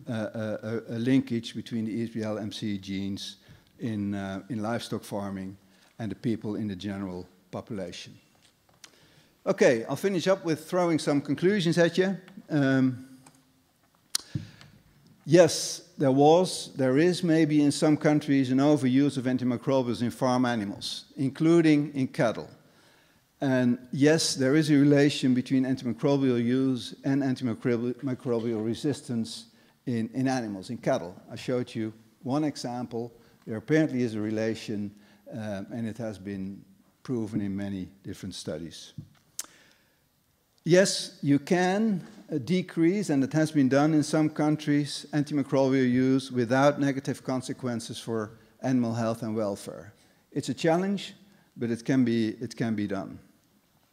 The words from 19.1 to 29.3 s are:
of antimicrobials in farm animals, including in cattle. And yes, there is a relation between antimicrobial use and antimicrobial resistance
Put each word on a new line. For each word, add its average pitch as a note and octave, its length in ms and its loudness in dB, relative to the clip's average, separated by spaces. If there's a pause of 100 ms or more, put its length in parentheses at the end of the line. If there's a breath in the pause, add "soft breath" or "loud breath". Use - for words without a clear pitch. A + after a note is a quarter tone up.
of B2 80 -4
antimicrobials B2 800 0
in A#2 80 0
farm B2+ 340 2
animals, A2 600 -4 (120)
including D3+ 800 4
in C3 140 -2
cattle. A2 420 -2 (920 soft breath)
And B2+ 380 2 (140)
yes, D#3 420 4
there C3+ 220 2
is D#3 140 2
a D3+ 60 6
relation C#3+ 580 4
between C3 300 0
antimicrobial C3 800 0
use B2+ 520 -2 (100)
and C#3 180 0
antimicrobial A#2+ 1400 -2
resistance A#2 840 -4 (380 soft breath)